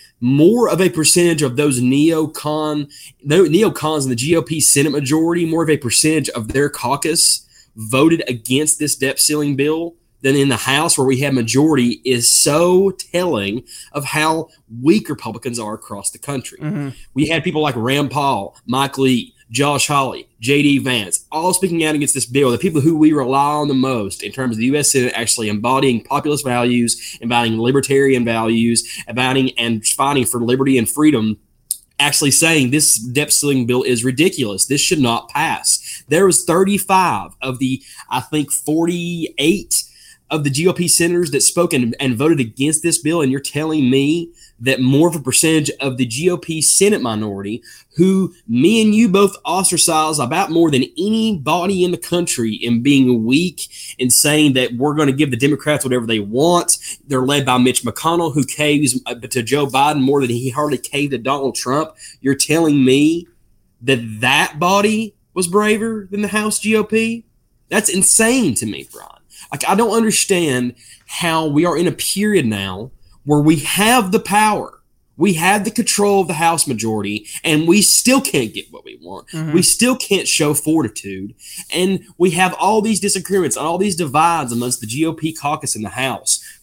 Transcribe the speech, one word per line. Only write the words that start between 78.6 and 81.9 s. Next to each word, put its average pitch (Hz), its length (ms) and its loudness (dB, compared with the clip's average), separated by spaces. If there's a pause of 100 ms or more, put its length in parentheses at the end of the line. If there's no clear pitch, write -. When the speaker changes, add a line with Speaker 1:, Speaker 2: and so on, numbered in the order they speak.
Speaker 1:
what - 120 -20
we - 160 -20
want. 87 280 -18
Speaker 2:
Mm-hmm. 160 240 -8
Speaker 1:
We 175 100 4
still 247 340 2
can't 180 300 -2
show 151 280 0
fortitude. 107 800 -4 (380)
And 185 320 -2 (140)